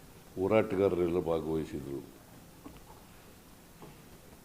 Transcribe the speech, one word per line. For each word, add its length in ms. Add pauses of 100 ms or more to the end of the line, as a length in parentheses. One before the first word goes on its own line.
(360)
ಹೋರಾಟಗಾರರೆಲ್ಲ 840
ಭಾಗವಹಿಸಿದ್ರು. 840 (2500)